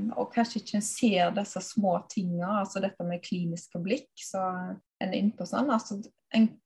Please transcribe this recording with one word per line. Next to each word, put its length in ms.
og 220
kanskje 300
ikke 180
ser 520
disse 280
små 460
tingene, 420
altså 220
dette 240
med 160
kliniske 600
blikk, 340
så 300
en 640
er 80
inne 200
på 120
sånn, 220
altså 280
en 180